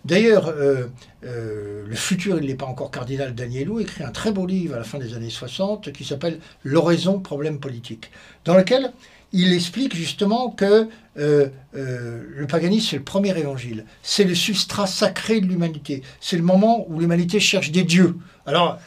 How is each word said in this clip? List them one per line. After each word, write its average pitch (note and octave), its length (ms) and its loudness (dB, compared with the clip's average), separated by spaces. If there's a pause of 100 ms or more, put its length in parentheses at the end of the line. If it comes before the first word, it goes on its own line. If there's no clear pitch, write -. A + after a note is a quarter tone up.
D'ailleurs, G3+ 420 6
euh, C#3 400 0 (380)
euh, G#2+ 600 -10
le A2 120 -10
futur, F3+ 420 -2
il C#3+ 80 -4
n'est C3 80 -4
pas C3+ 100 -8
encore C3 260 -8
cardinal, C3 440 -6
Danielou C3+ 460 -6
écrit E3 240 -8
un A#2 60 -10
très A3 200 -2
beau F#3+ 140 -2
livre F3+ 300 -2
à - 20 -6
la A2+ 80 -8
fin C#3+ 140 -10
des A#2 160 -8
années A#2 140 -8
soixante F#3+ 640 -6
qui C3+ 140 -14
s'appelle D#3+ 340 -4 (240)
L'oraison, E3+ 560 2
problème D3+ 400 -6
politique, A#2+ 500 -12 (360)
dans E3+ 100 4
lequel B3 380 4 (400)
il F#3 180 6
explique G3 420 0
justement G3 560 -2
que, G#3 380 4 (300)
euh, D3 320 4 (260)
euh, B2 480 -8 (100)
le C#3 140 -8
paganisme, F3 440 2
c'est D3 60 -4
le C3+ 60 -6
premier G3 340 0
évangile, B2 460 -6 (180)
c'est - 220 2
le F3+ 100 4
substrat G3 540 0
sacré G#3 540 0
de F#3 40 0
l'humanité, D#3+ 560 -2 (200)
c'est - 160 -2
le E3 60 0
moment G3 440 4
où E3 140 -4
l'humanité F3 400 2
cherche - 300 0
des F3 120 2
dieux. E3+ 320 6 (300)
Alors, E3 420 2